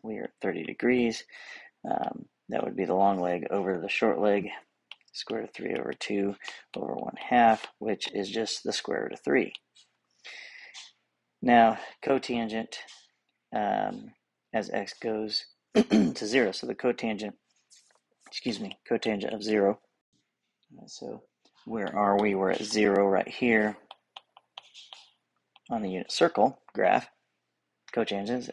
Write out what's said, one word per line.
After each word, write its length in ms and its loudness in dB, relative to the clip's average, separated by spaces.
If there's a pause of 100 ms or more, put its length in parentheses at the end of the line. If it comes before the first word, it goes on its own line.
we 140 -10
are 80 -10
at 160 -14
thirty 240 -4
degrees. 600 0 (600)
Um, 400 -4 (240)
that 160 -2
would 120 -6
be 100 0
the 80 0
long 260 4
leg 300 -2
over 280 0
the 120 -6
short 320 2
leg, 260 2 (640)
square 280 -8
root 100 -10
of 40 -20
three 200 -6
over 180 -4
two 420 -2 (400)
over 200 -6
one 240 -8
half, 480 4 (120)
which 360 -4
is 160 -4
just 340 -4
the 80 -2
square 300 -4
root 100 -6
of 80 -12
three. 320 2 (1900)
Now, 360 8 (260)
cotangent, 720 -2 (760)
um, 600 -2 (420)
as 160 -2
x 240 -4
goes 520 -4 (140)
<clears throat> 140 -20
to 400 4
zero, 380 2
so 160 -8
the 80 -4
cotangent, 560 -2 (960)
excuse 320 -6
me, 180 -10 (100)
cotangent 460 -2
of 80 -8
zero. 380 4 (1000)
Uh, 80 -20
so 380 -14 (400)
where 320 -4
are 200 4
we? 200 4
We're 160 2
at 100 -2
zero 460 4
right 180 2
here 500 2 (1900)
on 140 -4
the 80 -4
unit 220 -6
circle 500 2 (100)
graph. 360 2 (840)
Cotangent 460 -2
is 140 -8